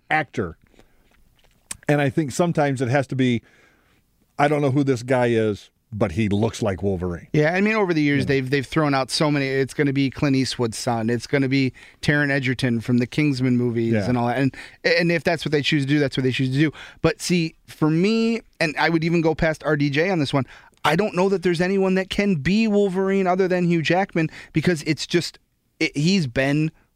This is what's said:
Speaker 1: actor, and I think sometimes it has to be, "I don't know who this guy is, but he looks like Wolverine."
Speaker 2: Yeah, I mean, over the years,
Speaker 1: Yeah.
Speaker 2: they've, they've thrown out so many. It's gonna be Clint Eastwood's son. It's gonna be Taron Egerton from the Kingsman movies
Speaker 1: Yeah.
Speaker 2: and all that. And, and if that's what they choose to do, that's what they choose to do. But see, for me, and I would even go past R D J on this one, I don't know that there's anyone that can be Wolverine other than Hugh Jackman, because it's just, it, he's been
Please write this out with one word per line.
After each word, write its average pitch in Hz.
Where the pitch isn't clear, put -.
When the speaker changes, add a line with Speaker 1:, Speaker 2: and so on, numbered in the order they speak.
Speaker 1:
actor, 127
and 147
I 139
think 143
sometimes 147
it 123
has 135
to 139
be, 123
"I 143
don't 147
know 139
who 143
this 131
guy 123
is, 110
but 104
he 110
looks 104
like 98
Wolverine." 90
Speaker 2:
Yeah, 156
I 190
mean, 214
over 190
the 156
years, 143
Speaker 1:
Yeah. 123
Speaker 2:
they've, 135
they've 139
thrown 151
out 131
so 156
many. 143
It's 135
gonna 143
be 139
Clint 139
Eastwood's 120
son. 117
It's 120
gonna 139
be 135
Taron 147
Egerton 127
from 123
the 123
Kingsman 131
movies 117
Speaker 1:
Yeah. 101
Speaker 2:
and 123
all 120
that. 120
And, 135
and 170
if 165
that's 170
what 156
they 151
choose 143
to 135
do, 151
that's 139
what 135
they 131
choose 131
to 131
do. 151
But 165
see, 170
for -
me, 226
and 160
I 151
would 165
even 165
go 156
past 160
R 143
D 143
J 156
on 180
this 143
one, 135
I 151
don't 196
know 185
that 185
there's 175
anyone 190
that 190
can 202
be 185
Wolverine 196
other 185
than 180
Hugh 170
Jackman, 170
because 160
it's -
just, -
it, 160
he's 160
been 143